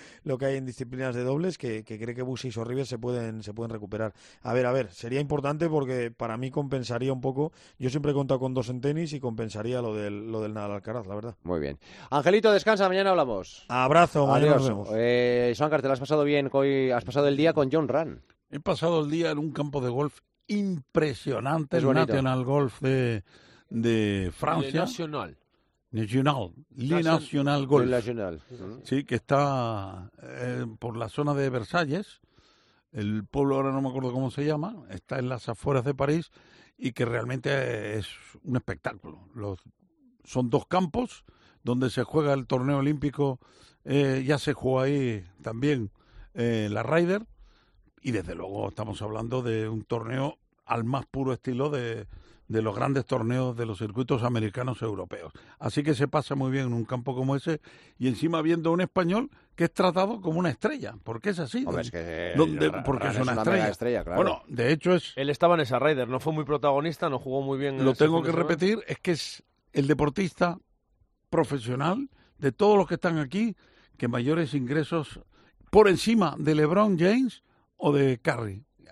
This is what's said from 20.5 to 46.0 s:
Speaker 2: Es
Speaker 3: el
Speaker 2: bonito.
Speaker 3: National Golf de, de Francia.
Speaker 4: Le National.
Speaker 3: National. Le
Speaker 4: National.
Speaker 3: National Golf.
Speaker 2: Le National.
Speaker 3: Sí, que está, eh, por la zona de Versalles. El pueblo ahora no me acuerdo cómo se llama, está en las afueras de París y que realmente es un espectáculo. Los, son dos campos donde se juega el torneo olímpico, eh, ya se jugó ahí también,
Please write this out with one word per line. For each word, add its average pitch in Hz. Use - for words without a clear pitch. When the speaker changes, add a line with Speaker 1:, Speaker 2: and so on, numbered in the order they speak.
Speaker 2:
Es 156
Speaker 3:
el 131
Speaker 2:
bonito. 147
Speaker 3:
National 131
Golf 139
de, 127
de 107
Francia. 151
Speaker 4:
Le 160
National. 151
Speaker 3:
National. 117
Le 135
Speaker 4:
National. 160
Speaker 3:
National 143
Golf. 135
Speaker 2:
Le 127
National. 110
Speaker 3:
Sí, 139
que 127
está, 117
eh, 123
por 117
la 117
zona 147
de 139
Versalles. 143
El 107
pueblo 139
ahora 135
no 135
me 131
acuerdo 127
cómo 131
se 143
llama, 156
está -
en 127
las 127
afueras 131
de 139
París 147
y 127
que 127
realmente 120
es 98
un 127
espectáculo. -
Los, 101
son 127
dos 143
campos 185
donde 123
se 127
juega 147
el 131
torneo 139
olímpico, 139
eh, 135
ya 139
se 143
jugó 131
ahí 127
también, 120